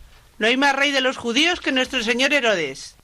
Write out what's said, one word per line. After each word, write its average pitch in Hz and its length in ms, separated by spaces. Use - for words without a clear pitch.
No 214 80
hay 247 80
más 277 200
rey 277 160
de 277 100
los 262 160
judíos 285 420
que 311 120
nuestro 254 320
señor 247 280
Herodes. 196 720